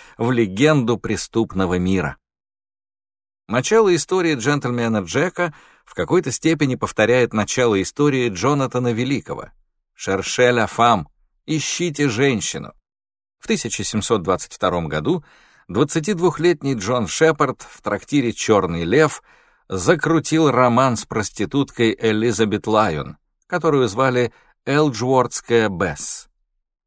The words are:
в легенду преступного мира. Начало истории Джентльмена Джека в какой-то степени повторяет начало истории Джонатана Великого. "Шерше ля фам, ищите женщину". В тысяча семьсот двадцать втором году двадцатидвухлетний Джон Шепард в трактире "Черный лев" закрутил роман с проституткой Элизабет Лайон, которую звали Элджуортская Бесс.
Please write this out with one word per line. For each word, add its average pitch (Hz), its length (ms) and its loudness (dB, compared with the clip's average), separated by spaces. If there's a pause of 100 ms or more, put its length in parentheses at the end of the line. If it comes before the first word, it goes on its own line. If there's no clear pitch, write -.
(160)
в 117 140 -2
легенду 117 640 2
преступного 95 800 -2
мира. 90 420 0 (1300)
Начало 185 480 2
истории 165 420 0
Джентльмена 120 640 0
Джека 160 520 -2 (320)
в - 100 -20
какой-то 147 380 0
степени 151 440 0
повторяет 113 580 2
начало 107 480 2
истории 135 480 0
Джонатана 123 640 -2
Великого. 117 560 -6 (420)
"Шерше 101 580 0
ля 113 160 0
фам, 117 440 2 (340)
ищите 151 640 -4
женщину". 110 640 -2 (640)
В - 80 -18
тысяча 117 380 -4
семьсот 107 380 -2
двадцать 90 320 -4
втором 85 340 -2
году 78 340 -2 (460)
двадцатидвухлетний 160 1040 -2
Джон 113 340 -2
Шепард 147 540 0
в - 220 -20
трактире 120 500 -2
"Черный 87 520 2
лев" 143 380 0 (460)
закрутил 156 800 2
роман 123 460 2
с - 80 -8
проституткой 113 960 -2
Элизабет 107 640 0
Лайон, 104 520 0 (280)
которую 147 420 0
звали 123 440 0 (320)
Элджуортская 123 1040 2
Бесс. - 600 -6 (580)